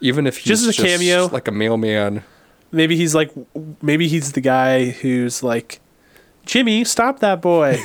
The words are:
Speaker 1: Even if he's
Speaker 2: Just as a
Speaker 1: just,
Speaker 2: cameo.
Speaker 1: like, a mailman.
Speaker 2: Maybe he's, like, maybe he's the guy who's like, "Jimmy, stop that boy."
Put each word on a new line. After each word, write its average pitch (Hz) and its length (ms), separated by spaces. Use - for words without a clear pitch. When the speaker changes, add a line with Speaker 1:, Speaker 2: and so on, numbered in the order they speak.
Speaker 1:
Even 139 240
if 131 140
he's - 80
Speaker 2:
Just 220 160
as 233 60
a 208 40
Speaker 1:
just, 208 140
Speaker 2:
cameo. 180 400
Speaker 1:
like, 131 200
a - 40
mailman. 107 720
Speaker 2:
Maybe 160 260
he's, 160 180
like, 156 160
maybe 156 280
he's 151 240
the 135 80
guy 131 480
who's 123 520
like, 117 380
"Jimmy, 233 380
stop 247 360
that 196 220
boy." 156 440